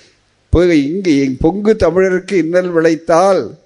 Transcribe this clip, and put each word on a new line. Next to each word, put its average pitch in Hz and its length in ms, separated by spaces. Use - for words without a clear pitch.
பொ-, 175 280
இங்கு, 170 360
இங்-, 135 220
பொங்கு 202 360
தமிழருக்கு 185 640
இன்னல் 175 340
விளைத்தால் 165 720